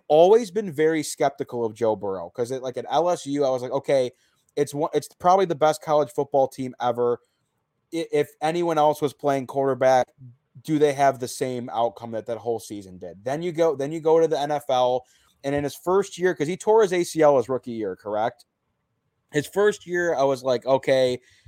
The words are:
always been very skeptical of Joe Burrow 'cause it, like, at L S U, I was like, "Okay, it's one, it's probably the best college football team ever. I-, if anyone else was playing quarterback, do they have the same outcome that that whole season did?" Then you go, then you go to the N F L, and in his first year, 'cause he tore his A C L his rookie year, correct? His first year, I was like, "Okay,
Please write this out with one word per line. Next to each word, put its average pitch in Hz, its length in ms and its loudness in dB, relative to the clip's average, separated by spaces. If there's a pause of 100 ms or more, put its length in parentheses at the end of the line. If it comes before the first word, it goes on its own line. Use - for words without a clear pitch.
always 185 420 6
been 196 200 -6
very 156 320 0
skeptical 135 640 -4
of 110 80 -4
Joe 110 240 0
Burrow 95 320 -8
'cause 120 220 -6
it, 131 120 -8
like, 127 140 -10
at 120 140 -8
L 156 180 2
S 175 180 -2
U, 143 200 -2
I 131 40 2
was 127 120 -2
like, 123 100 -8
"Okay, 135 380 0 (460)
it's 147 180 -2
one, 151 180 -4
it's 147 160 -4
probably 185 380 2
the 165 80 -2
best 151 260 2
college 151 300 0
football 135 380 0
team 127 340 -10
ever. 120 380 0 (760)
I-, 165 180 -6
if 147 200 0 (100)
anyone 165 340 -2
else 151 240 2
was 143 140 -2
playing 139 320 -2
quarterback, 131 600 2 (520)
do 156 180 -2
they 147 140 4
have 135 260 2
the 123 100 -8
same 127 420 -6
outcome 117 400 -2
that 110 160 -8
that 117 100 -6
whole 110 240 -6
season 95 380 -14
did?" 90 260 -16
Then 139 160 -4
you 175 120 -6
go, 160 220 2
then 139 160 -6
you 165 100 -8
go 160 200 4
to 160 80 4
the 151 100 -2
N 147 120 -2
F 147 180 -4
L, 127 380 0 (360)
and 139 120 -4
in 147 100 -2
his 135 100 -6
first 190 440 -2
year, 180 160 0
'cause 147 140 -4
he 180 100 -4
tore 220 240 4
his 180 100 0
A 175 120 0
C 156 180 0
L 143 160 6
his 117 100 0
rookie 127 220 -6
year, 107 260 -6
correct? 107 480 -4 (880)
His 147 140 -2
first 202 400 0
year, 175 280 -2
I 131 100 2
was 135 200 0
like, 123 220 -2
"Okay, 131 560 2 (260)